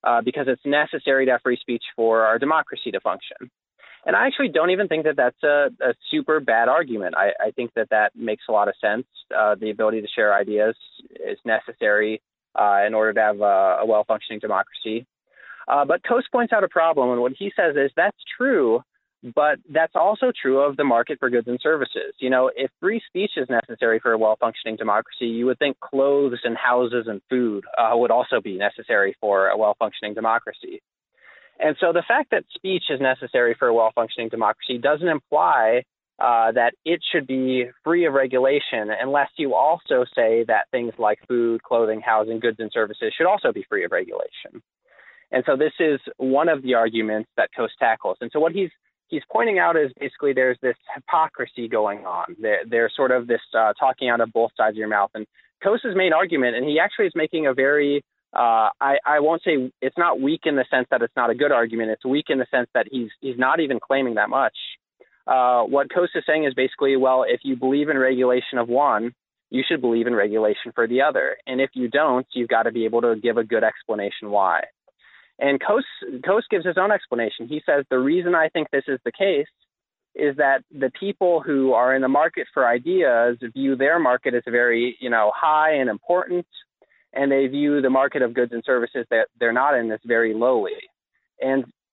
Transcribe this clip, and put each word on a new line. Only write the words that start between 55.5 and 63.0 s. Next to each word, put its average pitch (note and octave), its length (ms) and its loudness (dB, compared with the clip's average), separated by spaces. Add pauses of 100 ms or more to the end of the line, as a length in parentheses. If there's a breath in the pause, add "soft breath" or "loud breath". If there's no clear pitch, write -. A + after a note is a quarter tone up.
Coase's G#3+ 320 -2
main F#3 160 2
argument, D#3 440 0
and B2 100 -2
he D3+ 140 0
actually G3+ 260 0
is F3 80 -2
making D#3 320 -2
a C3+ 80 2
very, C#3+ 500 2 (300)
uh, A2+ 360 2 (120)
I, C#3 240 2
I D3 140 2
won't D#3 260 0
say, C3+ 340 0
it's C3 180 -4
not F3 220 0
weak C#3+ 260 -2
in D3+ 100 0
the C3 160 0
sense B2+ 180 0
that A#2+ 140 2
it's A2+ 120 -4
not A#2+ 140 0
a A2+ 60 0
good C#3+ 160 0
argument. A2+ 400 0
It's G#2+ 120 -6
weak C#3 260 -2
in C3+ 100 0
the B2+ 100 -2
sense B2+ 240 -2
that A#2+ 160 0
he's, A#2+ 220 -6 (100)